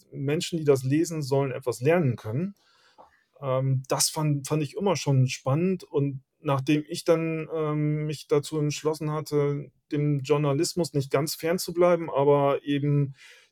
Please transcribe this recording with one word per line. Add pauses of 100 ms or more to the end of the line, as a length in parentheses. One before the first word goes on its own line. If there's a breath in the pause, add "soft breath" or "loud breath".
(120)
Menschen,
die
das
lesen,
sollen
etwas
lernen
können. (880 soft breath)
Ähm,
das
fand,
fand
ich
immer
schon
spannend
und (180)
nachdem
ich
dann,
ähm,
mich
dazu
entschlossen
hatte, (200)
dem
Journalismus
nicht
ganz
fern
zu
bleiben,
aber
eben (360 loud breath)